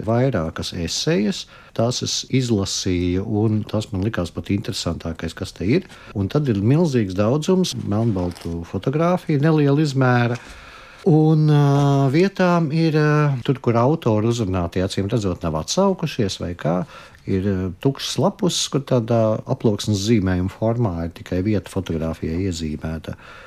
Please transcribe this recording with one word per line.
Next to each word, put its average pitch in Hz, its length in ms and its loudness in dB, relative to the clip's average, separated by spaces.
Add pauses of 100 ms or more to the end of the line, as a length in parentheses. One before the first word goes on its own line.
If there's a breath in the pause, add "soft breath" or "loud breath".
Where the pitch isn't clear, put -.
vairākas 117 680 -2
esejas, 165 800 -2 (240 loud breath)
tās 117 300 0
es 107 100 -6 (160)
izlasīju, 95 960 0
un 107 400 0
tas 104 240 -4
man 92 160 -2
likās 90 240 -4
pat - 240 -6
interesantākais, 82 800 -6
kas - 180 -10
te 85 140 -6
ir. 156 220 0 (260 loud breath)
Un 98 160 -2
tad 151 180 0
ir 101 140 2
milzīgs 123 560 2
daudzums 156 560 2
melnbaltu 101 880 -2
fotogrāfiju, 151 800 -2
neliela 151 400 4
izmēra. 123 560 2 (720 loud breath)
Un, 156 380 6
ā, 143 640 4
vietām 175 580 2
ir, 160 240 2
ā, 151 480 4
tur, 135 160 2
kur 117 160 0
autori 117 540 2
uzrunātie, 95 560 0
acīm 98 240 -2
redzot, 101 340 -2
nav 80 140 -2
atsaukušies 170 840 -2
vai 87 160 -6
kā, 90 280 -2 (400 loud breath)
ir, 95 260 -2
ā, 92 220 -2 (100)
tukšas - 400 -2
lapus, 180 380 0 (100)
kur 135 160 -4
tādā 113 640 0
aploksnes 107 560 0
zīmējuma 92 480 2
formā 113 400 -2 (140)
ir 82 100 -10
tikai - 260 -6
vieta 101 300 -2
fotogrāfijai 80 720 -4
iezīmēta. 80 720 -6 (300 loud breath)